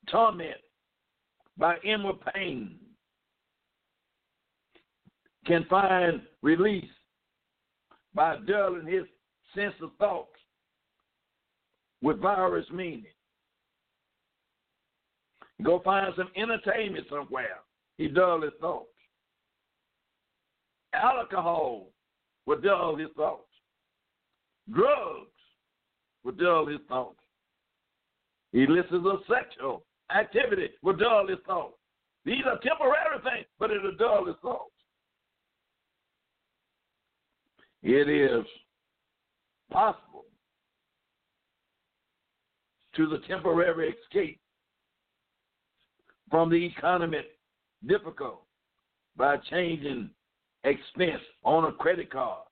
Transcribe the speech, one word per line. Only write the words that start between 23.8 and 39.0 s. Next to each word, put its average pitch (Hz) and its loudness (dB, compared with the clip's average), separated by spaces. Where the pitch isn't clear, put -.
Drugs 208 0
will - -8
dull 170 2
his 147 -8
thoughts. 127 -6
He 131 6
listens 175 2
to 190 0
sexual 139 -4
activity 202 0
will 180 2
dull 214 4
his 190 -6
thoughts. 170 -6
These 254 -2
are 247 0
temporary 311 0
things, 240 -6
but 214 0
it'll 196 -4
dull 208 2
his 170 -8
thoughts. - -8
It 143 4
is 135 2